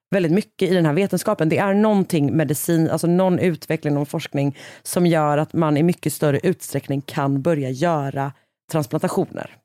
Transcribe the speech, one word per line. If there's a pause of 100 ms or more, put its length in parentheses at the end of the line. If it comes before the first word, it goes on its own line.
(100)
väldigt
mycket
i
den
här
vetenskapen.
Det
är
någonting
medicin,
alltså
någon
utveckling,
någon
forskning (260)
som
gör
att
man
i
mycket
större
utsträckning
kan
börja
göra (400)
transplantationer,